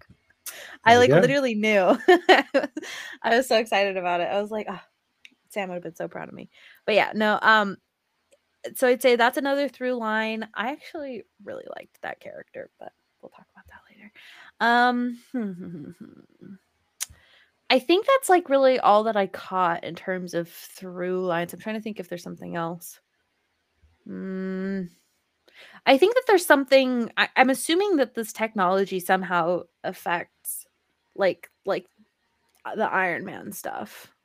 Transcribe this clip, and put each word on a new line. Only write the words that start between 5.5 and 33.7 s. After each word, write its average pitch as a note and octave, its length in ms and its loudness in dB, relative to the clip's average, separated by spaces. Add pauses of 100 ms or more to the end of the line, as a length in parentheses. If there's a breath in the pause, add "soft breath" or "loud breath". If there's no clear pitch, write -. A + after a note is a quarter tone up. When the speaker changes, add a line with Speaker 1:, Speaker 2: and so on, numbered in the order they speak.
Speaker 1:
Sam G3 180 -6
would F3+ 60 -10
have F3 80 -10
been E3 140 -14
so E3+ 120 -8
proud - 200 -14
of - 60 -18
me." - 140 -16 (380 soft breath)
But A3 80 0
yeah, F#3 200 4
no, G#3+ 280 0
um, G#3 340 4 (1000)
so C4 120 0
I'd B3+ 140 2
say A#3+ 140 6
that's A#3 200 2
another C#4 320 -2
through B3+ 260 -6
line. A3 600 -4
I A3+ 180 -4
actually C#4+ 520 -12 (200)
really - 220 -14 (100)
liked - 260 -20
that - 180 -12
character, - 580 -18
but - 140 -20 (280)
we'll - 100 -20
talk - 220 -20
about - 160 -20
that - 220 -20
later. - 220 -20 (480 loud breath)
Um, A3+ 2000 -2
<laughs> - 0 - (1120 soft breath)
I B3+ 120 6
think F4 260 2
that's, C5+ 220 2
like, F4+ 200 4
really C4+ 300 4
all G#3 260 4
that A3 120 -2
I G3 100 2
caught F#3 560 -2
in E3+ 140 -12
terms F3+ 380 -8
of E3+ 140 -4
through F#3 800 -8
lines. F3 260 -2
I'm F3 80 -14
trying A3 140 -8
to A3 80 -10
think G#3+ 160 -12
if F#3 100 -12
there's F3 140 -12
something F3 320 -12
else. E3+ 460 -10 (1080)
Mm, F#3+ 800 -8 (960 soft breath)
I C4+ 140 6
think G4+ 160 4
that B4 140 2
there's F#4 180 4
something, C4 680 4
I, - 200 0
I'm B3+ 140 4
assuming F4 460 0
that C4+ 180 -2
this A3+ 180 -8
technology G3 680 -2
somehow F3+ 600 0 (200)
affects, - 840 -8 (520)
like, F#3 340 -2 (140)
like, A3+ 220 -4 (800)
uh, - 120 -10
the G#3+ 160 -2
Iron F3 320 -2
Man C#3 260 -14
stuff. - 600 -12 (120)